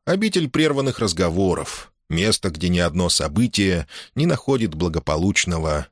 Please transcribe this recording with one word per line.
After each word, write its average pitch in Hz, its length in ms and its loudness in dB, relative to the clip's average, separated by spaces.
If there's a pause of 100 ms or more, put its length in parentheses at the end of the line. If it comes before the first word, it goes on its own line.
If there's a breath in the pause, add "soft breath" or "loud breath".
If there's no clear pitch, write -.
обитель 196 440 0
прерванных 139 500 0
разговоров, 87 920 -2 (160)
место, 98 400 0
где 82 200 -2
ни 87 100 2
одно 87 300 0
событие 90 800 0 (280 loud breath)
не 147 100 0
находит 123 500 0
благополучного 80 1160 0